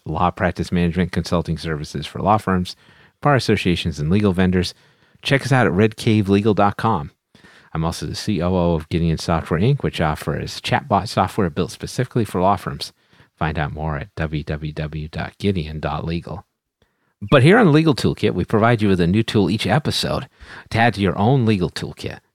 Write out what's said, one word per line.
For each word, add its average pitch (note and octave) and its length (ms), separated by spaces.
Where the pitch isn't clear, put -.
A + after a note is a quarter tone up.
law E2 260
practice E2+ 400
management F2 400
consulting E2 460
services D2+ 500
for - 140
law G2 160
firms, F#2 400
bar C#3+ 120
associations, F2+ 640
and D2+ 120
legal G2+ 240
vendors. F#2 400
Check C#3 180
us - 120
out B2 140
at D2 60
red G#2+ 240
cave G#2+ 320
legal G2+ 240
dot G2+ 240
com. F#2+ 340
I'm D#2+ 120
also E2 200
the E2 100
C F#2 280
O F2+ 120
O F2 200
of D#2 160
Gideon E2 260
Software, E2 420
Inc, C3 240
which D#2 200
offers - 580
chatbot - 480
software F#2+ 400
built D#2+ 220
specifically - 560
for F2+ 160
law G2 140
firms. - 360
Find D#2 200
out D2 160
more D2+ 240
at - 200
W D2+ 260
W D2+ 300
W D2+ 340
dot D#2 320
gideon D#2+ 400
dot D2 260
legal. E2 400
But C3 140
here F3+ 120
on G#3+ 140
Legal D#3 240
Toolkit, G#2 400
we F2+ 100
provide A2+ 380
you G#2 60
with F#2 120
a E2+ 60
new G2+ 160
tool G2 260
each G#2+ 160
episode C3 640
to A2 80
add A2+ 160
to F#2+ 60
your F#2+ 160
own A#2 300
legal F2+ 240
toolkit - 480